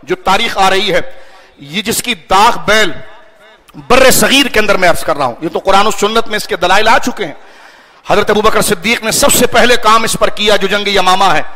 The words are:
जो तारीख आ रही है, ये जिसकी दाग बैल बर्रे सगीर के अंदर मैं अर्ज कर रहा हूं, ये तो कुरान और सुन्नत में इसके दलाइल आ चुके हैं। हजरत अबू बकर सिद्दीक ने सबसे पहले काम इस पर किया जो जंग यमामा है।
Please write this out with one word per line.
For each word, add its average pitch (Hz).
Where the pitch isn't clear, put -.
जो 165
तारीख 202
आ 190
रही 196
है, 170
ये 147
जिसकी 226
दाग 202
बैल 208
बर्रे 247
सगीर 247
के 226
अंदर 202
मैं 185
अर्ज 156
कर 160
रहा 139
हूं, 117
ये 165
तो 196
कुरान 190
और 214
सुन्नत 220
में 208
इसके 202
दलाइल 185
आ 233
चुके 240
हैं। 147
हजरत 202
अबू 208
बकर 208
सिद्दीक 214
ने 220
सबसे -
पहले 240
काम 220
इस -
पर 202
किया 208
जो 196
जंग 202
यमामा 185
है। 151